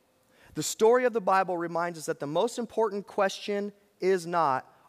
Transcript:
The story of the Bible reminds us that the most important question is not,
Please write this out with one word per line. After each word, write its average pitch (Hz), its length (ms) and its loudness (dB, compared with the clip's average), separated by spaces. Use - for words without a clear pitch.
The 151 80 -6
story 247 440 4
of 220 80 0
the 226 80 -2
Bible 190 340 2
reminds 170 420 -4
us 151 60 -14
that 160 160 -6
the 143 60 -6
most 180 320 -2
important 214 480 -4
question 202 680 -2
is 180 260 2
not, 156 440 0